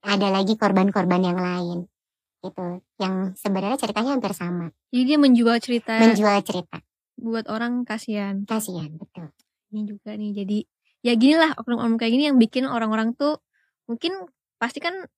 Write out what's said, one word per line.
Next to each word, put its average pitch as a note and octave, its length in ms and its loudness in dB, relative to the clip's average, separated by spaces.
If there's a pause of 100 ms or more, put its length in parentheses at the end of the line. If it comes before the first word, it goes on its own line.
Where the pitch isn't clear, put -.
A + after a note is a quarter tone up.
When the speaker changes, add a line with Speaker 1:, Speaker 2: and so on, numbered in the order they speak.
Speaker 1:
Ada G3+ 320 0
lagi G3 240 2
korban-korban F#3+ 640 2
yang F3+ 160 0
lain. F3+ 480 -4 (560)
Gitu. F#3 400 -10 (160)
Yang F#3+ 400 -4
sebenarnya G3 400 -2
ceritanya A#3 400 -2
hampir G#3+ 160 -4
sama. F3 400 -6 (160)
Speaker 2:
Jadi B3 160 0
dia D4 160 2
menjual A#3 400 6
cerita A3+ 400 -2
Speaker 1:
Menjual G#3 400 6
cerita. - 400 -6 (400)
Speaker 2:
buat A3+ 240 -6
orang A#3+ 400 -4
kasihan. G#3 640 -6
Speaker 1:
Kasihan, F3 480 -6
betul. E3 320 -18 (420)
Speaker 2:
Ini G#3+ 160 -6
juga G#3 320 -12
nih, G#3 160 -6
jadi G3+ 220 -4 (420)
ya A#3+ 160 0
ginilah D4+ 400 4
oknum-oknum A#3 400 -2
kayak A3+ 160 -2
gini C#4 160 2
yang C#4 80 2
bikin B3 320 4
orang-orang A3+ 480 -2
tuh D4 240 -2 (480)
mungkin F4 400 -6 (320)
pasti B3 240 -6
kan F4 240 -8 (100)